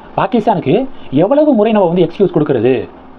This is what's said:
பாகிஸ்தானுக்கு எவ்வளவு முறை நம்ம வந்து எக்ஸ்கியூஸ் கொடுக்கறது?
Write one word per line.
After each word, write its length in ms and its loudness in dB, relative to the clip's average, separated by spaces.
பாகிஸ்தானுக்கு 680 0
எவ்வளவு 420 2
முறை 180 2
நம்ம 160 2
வந்து 160 0
எக்ஸ்கியூஸ் 300 -2
கொடுக்கறது? 560 0